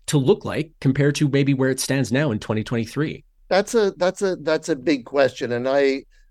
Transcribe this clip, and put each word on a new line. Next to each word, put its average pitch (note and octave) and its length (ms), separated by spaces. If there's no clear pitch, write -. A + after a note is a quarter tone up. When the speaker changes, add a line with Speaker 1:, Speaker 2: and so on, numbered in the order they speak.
Speaker 1:
to D#3 100
look C#3+ 260
like A2 280
compared C#3+ 340
to D3+ 140
maybe C#3 240
where C3 160
it C3 100
stands C3 320
now C#3 200
in G#2+ 80
twenty A2 260
twenty-three? A#2+ 580
Speaker 2:
That's G3+ 280
a, G3+ 200
that's F3+ 260
a, F#3 160
that's D#3 300
a D#3+ 80
big B2+ 300
question, C3 480
and B2 160
I, C#3 340